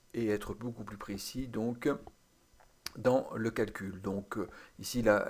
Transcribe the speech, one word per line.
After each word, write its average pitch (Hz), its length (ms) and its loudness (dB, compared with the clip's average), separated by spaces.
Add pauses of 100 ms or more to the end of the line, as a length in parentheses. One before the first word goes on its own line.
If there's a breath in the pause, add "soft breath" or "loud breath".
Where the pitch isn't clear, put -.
(160)
et 113 140 0
être 104 260 0
beaucoup 117 280 -8
plus 104 140 -12
précis - 500 -6
donc, 226 400 -2 (1120)
dans 123 380 4
le 113 160 0
calcul. 101 480 -2
Donc, 98 380 -4
euh, 95 100 -2 (320 loud breath)
ici, 120 220 -2
la, 104 280 8